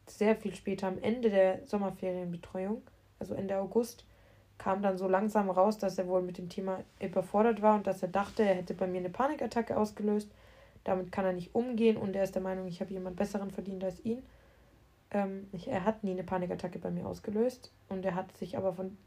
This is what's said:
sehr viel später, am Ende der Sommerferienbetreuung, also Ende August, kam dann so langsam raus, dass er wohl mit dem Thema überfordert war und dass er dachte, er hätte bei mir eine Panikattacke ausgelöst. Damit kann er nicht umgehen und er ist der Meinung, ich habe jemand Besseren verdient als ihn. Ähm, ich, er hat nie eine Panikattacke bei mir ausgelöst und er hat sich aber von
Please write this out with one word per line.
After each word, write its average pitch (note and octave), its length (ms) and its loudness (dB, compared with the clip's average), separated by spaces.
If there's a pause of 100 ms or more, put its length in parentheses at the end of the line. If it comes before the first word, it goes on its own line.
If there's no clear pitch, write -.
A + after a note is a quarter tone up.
sehr G#3+ 280 4
viel G3 200 -8
später, F#3+ 320 -4
am F#3 100 -4
Ende A#3 320 2
der F#3+ 380 4
Sommerferienbetreuung, F#3 1120 -4 (380)
also G3+ 160 -6
Ende G3 240 -2
August, A3 480 0 (500)
kam F#3+ 240 0
dann G3 160 2
so F#3+ 100 -2
langsam G3 440 4
raus, G3 260 6
dass F#3+ 220 -2
er F3+ 80 -2
wohl F#3 160 4
mit F3+ 160 -6
dem F3+ 100 -8
Thema F#3+ 340 -4 (160)
überfordert G3+ 600 2
war G#3+ 140 8
und G#3 100 0
dass F#3+ 160 -2
er F3+ 80 -2
dachte, G3 320 0
er G3 140 6
hätte F3+ 180 -6
bei F#3 140 -2
mir F3+ 140 -2
eine F3+ 100 -4
Panikattacke A#3+ 680 0
ausgelöst. G#3 540 0 (520)
Damit F#3 280 0
kann F#3+ 140 0
er F#3 80 2
nicht F3+ 200 -8
umgehen A3+ 440 4
und G3 180 -2
er G3 80 2
ist F#3+ 120 -2
der F#3+ 60 0
Meinung, F#3 260 -4
ich F3 140 -8
habe F#3+ 120 -6
jemand F#3 220 -6
Besseren G3 360 -2
verdient F#3+ 320 -8
als F3+ 200 -6
ihn. A#3+ 200 -4 (880)
Ähm, G3 400 -2
ich, F3 160 -10
er F#3+ 180 -2
hat G#3+ 180 -2
nie F#3+ 80 -2
eine F#3 120 -4
Panikattacke F3+ 560 -4
bei F3+ 100 -6
mir F3 160 -4
ausgelöst G#3+ 680 -2 (180)
und F#3+ 160 -6
er F3+ 100 -2
hat F#3 220 -6
sich F#3 200 -8
aber F#3+ 160 0
von F#3+ 340 -8